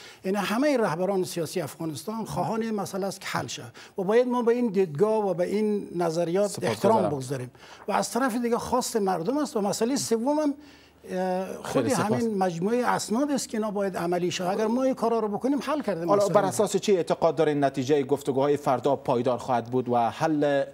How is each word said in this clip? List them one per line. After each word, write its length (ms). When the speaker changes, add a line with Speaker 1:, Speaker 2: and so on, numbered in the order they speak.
Speaker 1:
یعنی 120
همه 420
رهبران 460
سیاسی 360
افغانستان 640
خواهان 380
این 120
مسئله 320
است 140
که 60
حل 200
شه 160
و 40
باید 260
ما 140
به 100
این 140
دیدگاه 640
و 60
به 100
این 500
نظریات 520
Speaker 2:
سپاسگزارم. 500
Speaker 1:
احترام 180
بگذاریم 360
و 40
از 180
طرف 260
دیگه 220
خواست 380
مردم 420
است 180
و 40
مسئله 360
سوم 420
هم، 160
اه، 440
خود 120
Speaker 2:
خیلی 240
سپاس. 160
Speaker 1:
همین 320
مجموعه 480
اسناد 440
است 180
که 100
اینا 120
باید 260
عملی 340
شه. 140
اگر 220
ما 160
این 120
کارا 240
رو 100
بکنیم، 340
حل 200
کردیم 260
Speaker 2:
حالا 160
Speaker 1:
مسئله. 100
Speaker 2:
بر 100
اساس 320
چه 160
اعتقاد 440
دارین 280
نتیجه 380
گفتگوهای 540
فردا 400
پایدار 420
خواهد 260
بود 240
و 100
حل 760